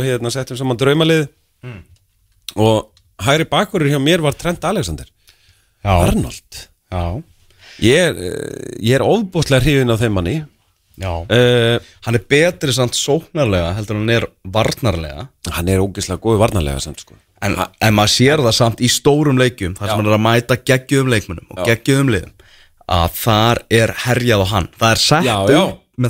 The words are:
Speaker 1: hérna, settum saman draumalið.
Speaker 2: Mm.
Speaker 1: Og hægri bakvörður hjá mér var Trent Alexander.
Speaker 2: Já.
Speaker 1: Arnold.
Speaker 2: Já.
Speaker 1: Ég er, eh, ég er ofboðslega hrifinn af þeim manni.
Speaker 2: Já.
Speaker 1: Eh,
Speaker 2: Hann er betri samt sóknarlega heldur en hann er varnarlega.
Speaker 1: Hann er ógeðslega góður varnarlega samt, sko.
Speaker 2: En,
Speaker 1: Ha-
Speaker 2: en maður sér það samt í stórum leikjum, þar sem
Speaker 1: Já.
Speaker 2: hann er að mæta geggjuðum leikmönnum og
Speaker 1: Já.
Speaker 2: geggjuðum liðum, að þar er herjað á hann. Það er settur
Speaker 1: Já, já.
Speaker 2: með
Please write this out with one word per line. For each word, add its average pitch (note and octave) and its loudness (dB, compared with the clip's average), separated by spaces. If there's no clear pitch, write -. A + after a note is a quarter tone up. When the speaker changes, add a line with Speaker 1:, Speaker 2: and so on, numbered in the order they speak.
Speaker 1:
hérna, B2 -2
settum C3 -8
saman B2+ -2
draumalið. D#3 2
Speaker 2:
Mm. A2+ -16
Speaker 1:
Og A2 0
hægri C#3+ 0
bakvörður D#3 0
hjá D3 0
mér D#3+ 2
var C#3+ -2
Trent E3+ -6
Alexander. D3+ -4
Speaker 2:
Já. G2+ 0
Speaker 1:
Arnold. B2+ 0
Speaker 2:
Já. F2+ -4
Speaker 1:
Ég B2 4
er, D#3+ 0
eh, - -10
ég C3 0
er B2+ 0
ofboðslega D#3+ 0
hrifinn C3+ 2
af A2 0
þeim A2 0
manni. F#2 -2
Speaker 2:
Já. F#2+ -8
Speaker 1:
Eh, A#2+ 2
Speaker 2:
Hann A#2 0
er A2+ -2
betri D#3+ 0
samt B2 -2
sóknarlega A2+ -2
heldur G#2+ -6
en G#2+ -4
hann - 2
er A#2 0
varnarlega. F#2 -4
Speaker 1:
Hann E2+ -6
er F#2+ 2
ógeðslega F#2 -6
góður A2 2
varnarlega D#2 0
samt, D2+ -12
sko. - -20
Speaker 2:
En, G2+ -2
Speaker 1:
Ha- F#2 -4
Speaker 2:
en A2 4
maður G#2 2
sér C#3+ 4
það A2+ 2
samt A2+ 0
í B2 0
stórum D3 2
leikjum, A#2+ -2
þar G#2 -6
sem - -2
Speaker 1:
Já. G#2 -2
Speaker 2:
hann G#2 0
er G#2+ 4
að G#2+ 2
mæta A#2+ 2
geggjuðum C3 0
leikmönnum G2 -4
og - -16
Speaker 1:
Já. F2+ -4
Speaker 2:
geggjuðum C3+ 2
liðum, - -2
að E2+ 2
þar A2+ 2
er A2 2
herjað A#2 2
á F#2+ 2
hann. G2 -2
Það A2+ 2
er G#2+ 0
settur D3+ 2
Speaker 1:
Já, G#2 2
já. E3 4
Speaker 2:
með B2 0